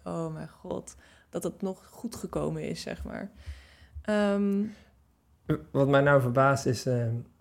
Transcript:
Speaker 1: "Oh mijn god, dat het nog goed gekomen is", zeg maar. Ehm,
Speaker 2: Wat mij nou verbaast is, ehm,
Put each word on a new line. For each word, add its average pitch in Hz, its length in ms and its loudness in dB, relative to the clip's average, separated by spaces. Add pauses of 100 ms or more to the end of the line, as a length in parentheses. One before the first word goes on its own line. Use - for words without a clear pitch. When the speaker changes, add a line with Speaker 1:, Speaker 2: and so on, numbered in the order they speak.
Speaker 1:
"Oh 165 300 -6
mijn 156 160 -10
god, - 460 -12 (340)
dat 175 140 -6
het 175 180 -8
nog 190 300 -6
goed - 240 -12
gekomen 156 540 -6
is", 165 120 -8
zeg - 220 -8
maar. - 280 -10 (720)
Ehm, 202 600 0 (1080)
Speaker 2:
Wat 139 160 4
mij 139 140 6
nou 143 200 8
verbaast 131 440 4
is, 123 200 0
ehm, 120 280 0 (280)